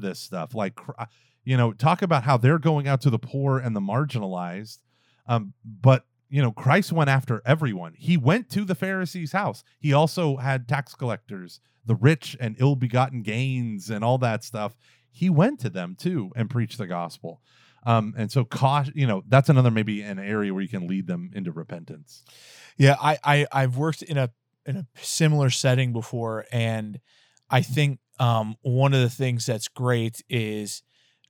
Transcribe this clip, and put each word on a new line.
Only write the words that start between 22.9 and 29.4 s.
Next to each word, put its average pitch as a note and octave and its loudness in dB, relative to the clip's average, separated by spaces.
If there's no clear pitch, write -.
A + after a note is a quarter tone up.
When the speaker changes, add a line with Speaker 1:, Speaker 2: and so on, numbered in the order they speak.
Speaker 2:
I, D3+ 2
I, C#3+ 4
I've C3 0
worked D3+ -2
in D3+ -4
a, B2+ 0
in C#3 -4
a F#3+ -8
similar D3+ 2
setting B2+ 2
before, A2+ -4
and A2+ -2
I B2+ 4
think, C#3 0
um, A2+ 0
one C3+ 2
of C3+ 4
the A#2+ 4
things B2 -2